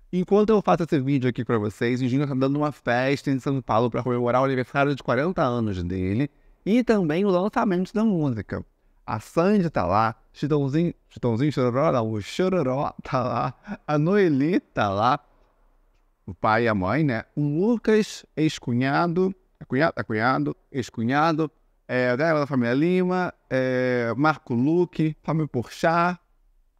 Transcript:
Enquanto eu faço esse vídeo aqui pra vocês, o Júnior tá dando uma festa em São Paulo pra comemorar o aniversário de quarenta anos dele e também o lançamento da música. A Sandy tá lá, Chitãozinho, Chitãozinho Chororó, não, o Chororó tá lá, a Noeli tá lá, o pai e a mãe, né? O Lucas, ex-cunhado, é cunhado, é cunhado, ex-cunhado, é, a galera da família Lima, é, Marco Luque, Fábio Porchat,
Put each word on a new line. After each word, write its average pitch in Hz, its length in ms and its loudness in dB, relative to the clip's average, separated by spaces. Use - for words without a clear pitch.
Enquanto 196 380 2
eu 214 140 4
faço 175 220 2
esse 156 140 0
vídeo 131 300 0
aqui 120 160 -4
pra 117 140 0
vocês, 120 420 -2
o 131 80 0
Júnior 139 180 0
tá 139 80 -6
dando 135 220 0
uma 151 160 -2
festa 131 580 -2
em 135 80 0
São 139 220 -2
Paulo 117 300 2
pra 123 120 -4
comemorar 120 380 0
o 135 60 2
aniversário 139 480 0
de 127 80 -12
quarenta 151 400 0
anos 113 400 -2
dele 95 480 -2
e 226 180 2
também 196 440 0
o - 20 2
lançamento 185 640 0
da 208 100 -2
música. 139 640 -2
A 113 80 -4
Sandy 175 520 0
tá 101 160 -2
lá, 110 280 2
Chitãozinho, 147 580 0
Chitãozinho 120 420 0
Chororó, 131 400 0
não, 113 220 0
o 107 80 -4
Chororó 151 720 -2
tá 131 200 -2
lá, 120 320 -4
a 151 100 0
Noeli 165 640 4
tá 107 300 -2
lá, 113 280 2
o 98 80 -12
pai 113 300 2
e 117 40 4
a 110 60 2
mãe, 104 280 0
né? 120 220 0
O 147 60 -4
Lucas, 208 840 0
ex-cunhado, 156 1000 0
é 151 60 -18
cunhado, 156 320 0
é 123 60 -6
cunhado, 131 540 0
ex-cunhado, 143 800 -2
é, 123 220 0
a 123 60 2
galera 156 240 2
da 143 60 0
família 123 280 0
Lima, 180 580 0
é, 127 680 0
Marco 143 380 0
Luque, 156 680 0
Fábio 156 260 -2
Porchat, 170 720 -2